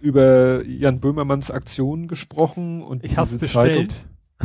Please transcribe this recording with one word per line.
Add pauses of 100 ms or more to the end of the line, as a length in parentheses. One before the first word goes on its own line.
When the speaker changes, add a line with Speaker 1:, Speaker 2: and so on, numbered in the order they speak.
Speaker 1:
über
Jan
Böhmermanns
Aktion
gesprochen
und
Speaker 2:
Ich
hab's
Speaker 1:
diese
Speaker 2:
bestellt.
Speaker 1:
Zeitung. (340)